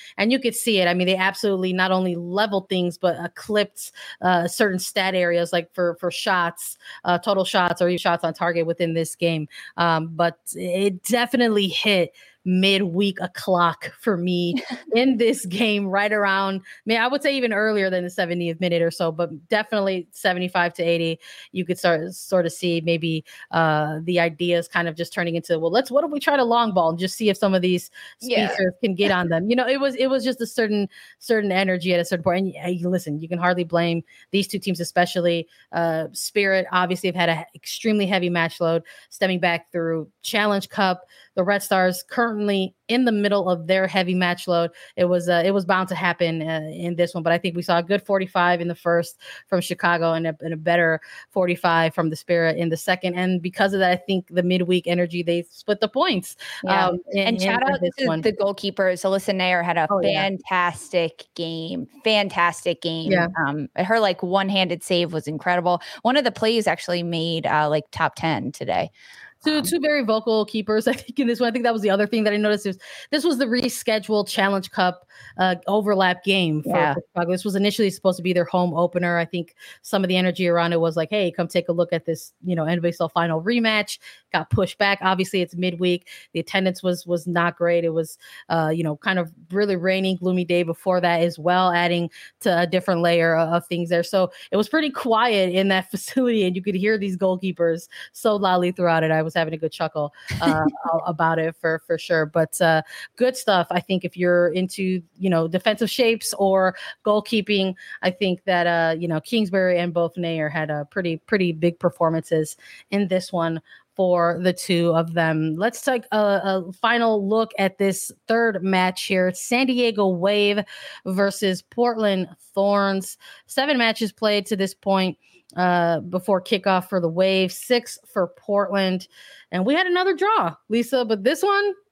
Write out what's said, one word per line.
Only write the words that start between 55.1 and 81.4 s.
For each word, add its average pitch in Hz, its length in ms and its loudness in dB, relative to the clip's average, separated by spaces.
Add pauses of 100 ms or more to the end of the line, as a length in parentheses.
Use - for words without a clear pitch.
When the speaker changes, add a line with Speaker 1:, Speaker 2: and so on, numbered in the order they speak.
Speaker 1:
they 170 280 -2
split - 300 -4
the 214 80 0
points, 262 480 -2 (280)
Speaker 2:
Yeah. 185 240 2
Speaker 1:
um, 175 120 -2 (120)
in, 196 140 0
Speaker 2:
And 233 100 2
Speaker 1:
in, 180 60 -2
Speaker 2:
shout 226 200 0
Speaker 1:
in 269 120 2
Speaker 2:
out 269 60 -4
Speaker 1:
this 180 180 0
Speaker 2:
to 269 80 0
Speaker 1:
one. 214 160 0
Speaker 2:
the 214 100 2
goalkeepers. 196 720 -2
Alyssa 190 300 0
Nair 180 280 2
had 170 160 0
a 156 120 2
Speaker 1:
Oh, 196 120 2
yeah. 196 200 0
Speaker 2:
fantastic 180 1040 -2 (100)
game, 165 500 -8 (180)
fantastic 180 800 0
game. 165 300 -2
Speaker 1:
Yeah. 170 160 2 (180)
Speaker 2:
Um, 143 300 -4
her, 220 240 0
like, 190 220 0
one-handed 190 600 0
save 175 300 0
was 156 140 -6
incredible. 175 540 0 (220)
One 254 140 2
of 277 80 2
the 233 80 0
plays 220 340 0
actually 175 360 -2
made, 165 440 -2
uh, 151 220 2
like, 151 240 0
top - 240 -2
ten 156 360 -2
today. 90 380 -4 (520)
Speaker 1:
Two, 302 140 0
Speaker 2:
Um, 294 60 0
Speaker 1:
two 302 180 -2
very 294 240 0
vocal 220 400 0
keepers, 214 420 -2
<laughs> - 20 4
I 247 40 2
think, - 260 -8
in 269 80 2
this 233 140 0
one. 240 80 2
I - 40 2
think 240 120 -2
that 233 80 4
was 220 80 -2
the 202 80 0
other 202 180 2
thing 220 180 0
that 208 100 2
I - 20 0
noticed 208 300 0
is 185 120 -6 (320)
this 294 140 0
was 302 140 2
the 262 80 2
rescheduled 220 800 -2
Challenge 196 420 0
Cup, 180 360 0 (320)
uh, 185 160 2 (120)
overlap 190 580 2
game 175 380 2
for, - 140 -6
Speaker 2:
Yeah. 151 180 2
Speaker 1:
for 143 60 -4 (140)
Chicago. 175 180 -2
This 185 120 -4
was 196 120 -4
initially 202 320 2
supposed 185 300 0
to 175 40 -12
be 180 120 0
their 175 100 2
home 180 300 0
opener. 175 420 0
I 170 80 0
think 170 300 -8 (260)
some 196 240 -2
of 180 40 4
the 185 100 4
energy 180 280 0
around 170 280 2
it 165 60 2
was 165 140 0
like, 160 140 -2
"Hey, 202 220 0
come 139 180 -4